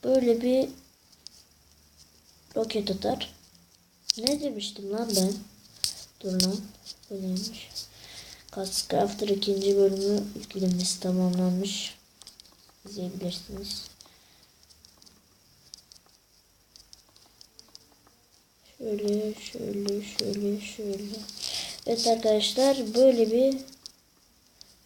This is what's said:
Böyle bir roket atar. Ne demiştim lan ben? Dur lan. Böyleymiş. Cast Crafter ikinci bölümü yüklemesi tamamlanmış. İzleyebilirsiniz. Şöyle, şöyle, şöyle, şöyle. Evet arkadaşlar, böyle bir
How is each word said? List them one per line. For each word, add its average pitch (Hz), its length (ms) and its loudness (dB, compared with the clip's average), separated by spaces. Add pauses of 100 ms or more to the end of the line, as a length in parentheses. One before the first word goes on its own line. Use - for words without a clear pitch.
Böyle 240 380 4
bir 254 260 4 (1900)
roket 220 340 -2
atar. 208 440 -4 (840)
Ne 277 220 2
demiştim 208 520 -6
lan 220 240 -2
ben? 190 160 4 (880)
Dur 185 200 -2
lan. 190 200 0 (500)
Böyleymiş. 196 580 -6 (880)
Cast - 340 -4
Crafter 202 380 0
ikinci 196 480 2
bölümü 196 480 4 (100)
yüklemesi 180 680 -2
tamamlanmış. 180 920 0 (920)
İzleyebilirsiniz. 196 920 -8 (4000)
Şöyle, 214 560 -2
şöyle, 202 720 -6
şöyle, 202 560 -4
şöyle. 202 560 -8 (680)
Evet 233 200 0
arkadaşlar, 226 880 4
böyle 240 380 8
bir 262 240 6 (1300)